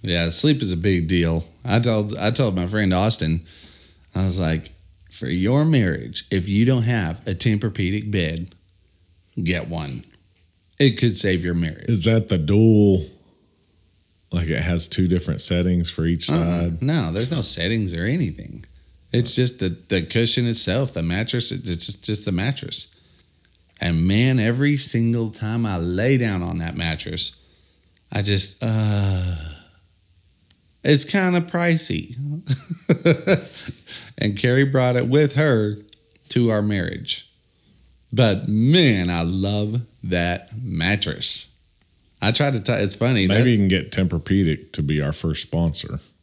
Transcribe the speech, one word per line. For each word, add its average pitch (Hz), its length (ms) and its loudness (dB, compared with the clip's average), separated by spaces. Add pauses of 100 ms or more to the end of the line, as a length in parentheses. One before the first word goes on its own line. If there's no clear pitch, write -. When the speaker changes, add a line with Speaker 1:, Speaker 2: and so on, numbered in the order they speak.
Speaker 1:
yeah, 85 280 -2
sleep 143 300 0
is 98 120 -2
a 87 40 -2
big 87 320 0
deal. 85 380 0 (180)
I 113 140 0
told, 107 400 0
I 104 140 0
told 117 240 0
my 90 100 -2
friend 101 260 0
Austin, 90 500 0 (720)
I 92 120 -2
was 92 140 -2
like, 80 300 -2 (420)
"For - 160 -10
your 104 360 2
marriage, 98 680 0
if 95 160 0
you 104 180 4
don't 123 160 4
have 110 460 -2
a 117 60 -2
Tempur-Pedic 104 760 -2
bed, 85 440 -4 (880)
get 85 260 -2
one. 76 360 -8 (760)
It 135 180 4
could 110 180 2
save 92 280 0
your 87 100 0
marriage." 85 340 -2
Speaker 2:
Is 101 160 0
that 113 240 2
the 92 100 2
dual? 101 680 6 (1300)
Like, 85 160 -2
it 71 140 -2
has 85 260 -2
two 92 180 0
different 85 340 0
settings 87 500 2
for 82 160 -2
each 85 220 0
Speaker 1:
Uh-uh. 165 100 2 (240)
Speaker 2:
side? 85 200 -2
Speaker 1:
No, 131 300 0
there's 113 180 -2
no 131 100 -2
settings 98 540 -2
or 85 100 -4
anything. 120 600 -4 (480)
It's 120 240 0
just 127 240 0
the, 90 160 -2 (140)
the 92 120 0
cushion 117 460 0
itself, 117 440 -2
the 82 120 -4
mattress. 101 480 -2
It, 95 160 -8
it's 85 180 -6
just, - 160 -12
just 104 220 -6
the 101 80 -4
mattress. 110 560 -6 (920)
And 82 280 2
man, 123 320 4
every 131 360 2
single 117 540 0
time 113 340 -4
I 101 140 -2
lay 101 400 2
down 104 240 0
on 85 160 -4
that 82 180 -4
mattress, 82 600 -6 (720)
I 104 120 -2
just, 98 380 -2
uh, 101 760 0 (1500)
it's 151 220 4
kinda 185 380 2
pricey. 170 760 -2 (720)
<laughs> - 600 2 (680)
And 101 200 -2
Carrie 127 280 2
brought 127 320 2
it 120 120 0
with 143 260 4
her 113 440 2 (520)
to 117 200 2
our 107 120 0
marriage. 95 640 -4 (840)
But 110 360 2
man, 110 600 4
I 85 120 0
love 104 580 -2 (240)
that 87 460 -2 (120)
mattress. 92 880 -4 (680)
I 113 100 2
tried 143 200 2
to 120 80 -2
tell, 104 220 -2
it's 101 120 -2
funny. 113 320 2
Speaker 2:
Maybe 101 160 4
Speaker 1:
that 123 80 6
Speaker 2:
you 113 80 6
can 98 100 4
get 92 220 0
Tempur-Pedic 87 840 0
to 82 100 -4
be 73 200 0
our 73 100 -2
first 80 300 -4
sponsor. - 560 -2 (240)